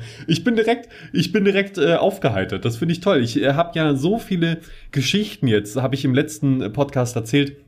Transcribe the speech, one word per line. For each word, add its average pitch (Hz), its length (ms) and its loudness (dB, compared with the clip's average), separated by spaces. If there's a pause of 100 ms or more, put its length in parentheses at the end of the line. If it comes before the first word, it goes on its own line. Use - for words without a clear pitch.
(260)
ich - 180 0
bin 233 120 2
direkt, 226 320 0 (240)
ich 165 200 0
bin 208 120 2
direkt, 196 340 0
äh, 165 160 4
aufgeheitert. 107 680 0
Das 117 120 -2
finde 160 160 -2
ich 170 80 -2
toll. 190 220 2
Ich, 117 180 -2
äh, 135 140 2
hab 165 220 -2
ja 156 180 2
so 165 240 0
viele 165 400 -2 (320)
Geschichten 196 560 -2
jetzt, 104 300 0
hab 127 180 -2
ich 139 100 -4
im 131 100 2
letzten, 131 480 0
äh, 101 80 2
Podcast 127 460 0
erzählt 143 400 2 (120)